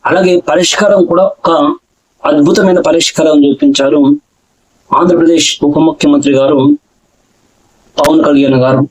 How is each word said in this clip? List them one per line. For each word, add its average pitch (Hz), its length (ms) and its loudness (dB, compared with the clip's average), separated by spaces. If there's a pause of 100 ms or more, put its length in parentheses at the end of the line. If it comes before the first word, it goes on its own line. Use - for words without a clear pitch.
అలాగే 180 340 0
పరిష్కారం 180 640 0
కూడా 180 200 0
ఒక - 500 -2 (500)
అద్భుతమైన 175 560 0
పరిష్కారం 160 640 0
చూపించారు 139 720 0 (800)
ఆంధ్రప్రదేశ్ 165 680 0
ఉప 147 140 0
ముఖ్యమంత్రి 147 540 0
గారు 139 440 0 (1200)
పవన్ 156 260 0
కళ్యాణ్ 139 300 0
గారు. 131 360 0